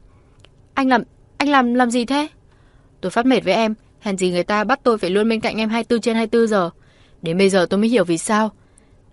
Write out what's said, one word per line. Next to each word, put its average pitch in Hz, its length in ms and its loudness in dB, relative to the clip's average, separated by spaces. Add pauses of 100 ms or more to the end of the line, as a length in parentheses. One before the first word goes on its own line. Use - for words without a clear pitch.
(760)
"Anh 269 140 0
làm, 240 140 2 (340)
anh - 120 0
làm, 254 260 2
làm 247 160 2
gì 240 140 0
thế?" 285 240 -2 (720)
"Tôi 185 100 -6
phát 240 160 -2
mệt 226 180 2
với 185 100 0
em, 220 200 0 (260)
hèn 190 180 -6
gì 185 120 0
người 175 120 0
ta 208 220 -2
bắt 247 180 -2
tôi 233 160 2
phải 180 120 -4
luôn 208 180 0
bên 226 120 -2
cạnh 220 160 -4
em 220 120 -2
hai 233 100 -2
mươi 220 60 -4
tư 240 140 0
trên 226 160 -2
hai 226 80 0
mươi 220 80 -4
tư 233 160 2
giờ. 190 240 0 (520)
Đến 165 160 -4
bây 196 120 4
giờ 185 200 2
tôi 190 100 0
mới 220 80 0
hiểu 226 160 2
vì 170 140 0
sao." 214 320 -2 (600)